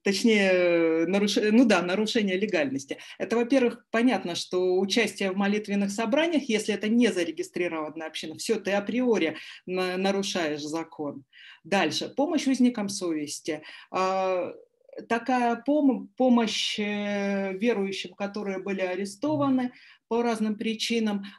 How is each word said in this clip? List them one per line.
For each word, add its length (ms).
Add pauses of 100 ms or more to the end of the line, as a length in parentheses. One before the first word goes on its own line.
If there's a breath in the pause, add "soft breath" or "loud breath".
точнее, 1040
наруш-, 460
ну 120
да, 180
нарушение 560
легальности. 600 (200 loud breath)
Это, 180
во-первых, 540
понятно, 440
что 460
участие 520
в 40
молитвенных 560
собраниях, 580
если 240
это 140
не 240
зарегистрированная 960
община, 280
всё, 240
ты 120
априори 640 (300 loud breath)
на-, 320
нарушаешь 640
закон. 640 (400 loud breath)
Дальше. 520
Помощь 320
узникам 420
совести. 720 (300 loud breath)
А, 600 (560)
такая 580
пом-, 500
помощь, 640
э, 800
верующим, 560
которые 460
были 220
арестованы 920 (360 loud breath)
по 140
разным 340
причинам, 680 (140 loud breath)